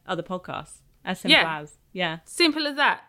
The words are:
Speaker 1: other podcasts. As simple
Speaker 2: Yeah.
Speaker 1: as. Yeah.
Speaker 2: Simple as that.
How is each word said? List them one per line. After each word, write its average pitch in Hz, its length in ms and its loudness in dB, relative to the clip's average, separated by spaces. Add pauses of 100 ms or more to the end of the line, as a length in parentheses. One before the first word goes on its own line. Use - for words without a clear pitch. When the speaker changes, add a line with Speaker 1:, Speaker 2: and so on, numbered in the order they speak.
Speaker 1:
other 165 160 -4
podcasts. 175 560 -10 (280)
As 185 140 -6
simple 302 180 6
Speaker 2:
Yeah. 160 220 0
Speaker 1:
as. 151 160 -16 (160)
Yeah. 170 320 -4
Speaker 2:
Simple 311 420 0
as 285 100 -6
that. 269 320 2